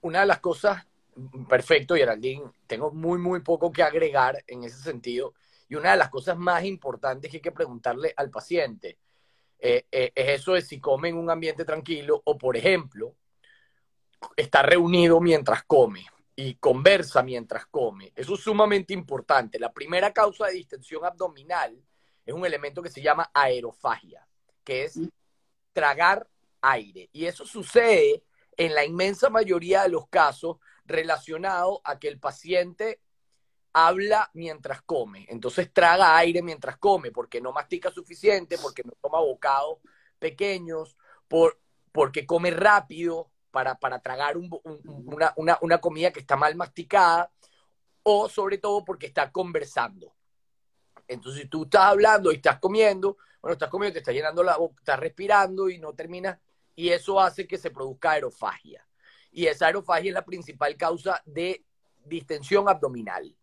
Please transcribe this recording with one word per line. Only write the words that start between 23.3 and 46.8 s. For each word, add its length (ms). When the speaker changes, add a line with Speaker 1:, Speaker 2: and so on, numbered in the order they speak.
Speaker 1:
aerofagia, 920
que 200
es 120
Speaker 2:
Mm. 120
Speaker 1:
tragar 540
aire. 500
Y 140
eso 180
sucede 800
en 180
la 100
inmensa 460
mayoría 520
de 80
los 180
casos 500
relacionado 1000
a 140
que 100
el 100
paciente 840
habla 640
mientras 480
come. 460
Entonces 440
traga 440
aire 260
mientras 360
come, 340
porque 280
no 120
mastica 380
suficiente, 680
porque 260
no 160
toma 200
bocados 580
pequeños, 800
por, 300
porque 340
come 240
rápido 800
para, 260
para 220
tragar 360
un, 140
un, 160
una, 300
una, 260
una 180
comida 300
que 100
está 160
mal 200
masticada, 720